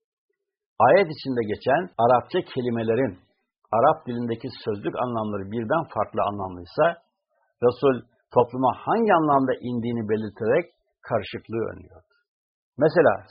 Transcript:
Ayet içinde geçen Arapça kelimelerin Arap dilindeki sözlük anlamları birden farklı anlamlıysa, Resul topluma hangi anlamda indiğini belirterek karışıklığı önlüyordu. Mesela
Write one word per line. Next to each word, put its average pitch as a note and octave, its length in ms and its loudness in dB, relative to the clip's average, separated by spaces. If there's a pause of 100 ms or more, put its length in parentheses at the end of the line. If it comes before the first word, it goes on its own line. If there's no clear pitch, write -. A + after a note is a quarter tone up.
(800)
Ayet D#3+ 380 6
içinde B2+ 260 -4 (100)
geçen C3 300 0 (220)
Arapça A#2+ 340 2 (160)
kelimelerin A#2 640 -2 (600)
Arap D3+ 280 4
dilindeki A#2+ 420 -6 (160)
sözlük G#2+ 300 -6 (100)
anlamları G#2+ 460 -4
birden A#2 340 -2 (100)
farklı G#2+ 260 -2 (100)
anlamlıysa, F#2+ 540 -4 (800)
Resul B2+ 320 2 (380)
topluma B2+ 380 2 (140)
hangi G#3 280 2
anlamda C#3 460 2
indiğini A#2 480 -4
belirterek A2 560 0 (440)
karışıklığı G#2+ 640 -4
önlüyordu. - 420 -20 (640)
Mesela D#3 340 4 (180)